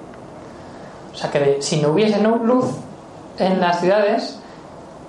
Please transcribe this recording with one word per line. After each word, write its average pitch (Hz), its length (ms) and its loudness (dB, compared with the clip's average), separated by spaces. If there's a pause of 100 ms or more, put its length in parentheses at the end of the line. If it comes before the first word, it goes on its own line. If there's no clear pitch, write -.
(1120)
O - 40 -16
sea - 140 -4
que 147 100 2
de, 143 220 4
si 156 180 0
no 147 100 4
hubiese 208 300 4
nu-, 226 240 4
luz 254 220 4 (720)
en 190 200 2
las 175 220 2
ciudades, 202 580 2 (720)